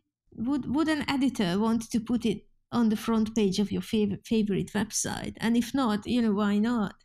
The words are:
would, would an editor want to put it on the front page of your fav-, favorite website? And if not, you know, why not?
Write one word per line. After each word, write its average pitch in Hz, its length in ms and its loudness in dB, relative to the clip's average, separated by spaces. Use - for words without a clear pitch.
would, 254 380 -2
would 311 140 2
an 311 220 0
editor 233 500 2
want 226 320 0
to 240 80 2
put 240 260 -2
it 208 200 -2
on 233 180 4
the 214 80 0
front 220 380 0
page 196 240 2
of 202 120 2
your 185 100 -4
fav-, 208 440 -2
favorite 202 480 0
website? - 640 -4
And 233 180 0
if 233 180 0
not, 214 320 0
you 240 160 0
know, 226 120 2
why 202 240 2
not? 220 480 0